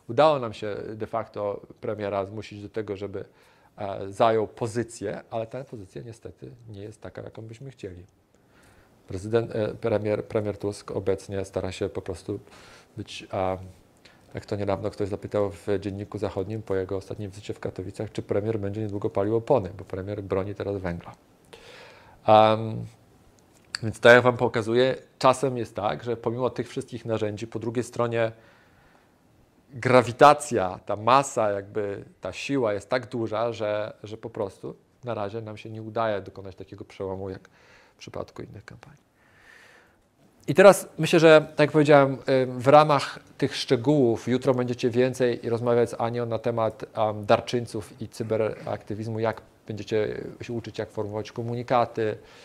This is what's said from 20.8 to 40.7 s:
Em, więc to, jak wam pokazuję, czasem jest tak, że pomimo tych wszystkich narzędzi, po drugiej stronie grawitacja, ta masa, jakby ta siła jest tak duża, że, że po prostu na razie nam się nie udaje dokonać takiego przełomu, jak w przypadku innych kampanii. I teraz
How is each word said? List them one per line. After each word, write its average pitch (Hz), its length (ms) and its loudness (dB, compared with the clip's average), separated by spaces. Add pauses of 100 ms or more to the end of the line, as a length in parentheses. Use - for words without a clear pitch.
Em, 110 600 4 (960)
więc 110 180 -6
to, 120 80 8
jak 120 140 12
wam 123 140 4
pokazuję, 120 600 2 (220)
czasem 127 400 4
jest 107 160 -8
tak, 110 300 -4
że 117 120 -4
pomimo 117 340 -2
tych 120 180 -8
wszystkich 127 360 -10
narzędzi, 107 420 -4
po 113 120 -8
drugiej 117 260 -4
stronie 117 480 -2 (1400)
grawitacja, 120 1160 6
ta 104 100 -4
masa, 117 540 2
jakby 101 540 -6 (160)
ta 92 120 -8
siła 123 400 -2
jest 101 160 -6
tak 131 180 -2
duża, 113 460 -4
że, 107 400 -4 (100)
że 107 140 -14
po 113 140 -12
prostu 110 440 -8 (300)
na 120 100 -6
razie 107 260 -6
nam 107 160 -12
się 113 140 -14
nie 110 120 -12
udaje 110 380 -2
dokonać 98 360 -14
takiego 101 280 -16
przełomu, 95 460 -8
jak - 180 -14 (460)
w - 40 -20
przypadku - 440 -12
innych 107 220 -18
kampanii. - 440 -20 (1400)
I 143 80 -2
teraz 190 340 10 (100)